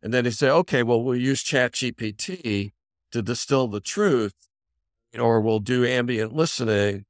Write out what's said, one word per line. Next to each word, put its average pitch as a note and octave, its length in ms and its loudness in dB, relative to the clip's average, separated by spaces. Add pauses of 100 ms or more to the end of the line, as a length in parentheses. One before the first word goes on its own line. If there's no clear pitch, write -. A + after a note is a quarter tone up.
And A2 100 -6
then B2 120 2
they B2 60 0
say, C3 200 2
"Okay, D3+ 320 2
well, A#2 200 2
we'll B2 140 0
use C3 260 0
Chat B2 300 0
G B2+ 180 -4
P A2 220 -8
T G#2+ 600 -4 (400)
to A#2 100 -4
distill B2 440 0
the G#2 140 -6
truth, C3 540 0 (800)
you A2+ 60 -14
know, A#2+ 60 -2
or A2+ 160 4
we'll A2 200 2
do B2 260 2
ambient A#2+ 480 -2
listening." G#2 760 0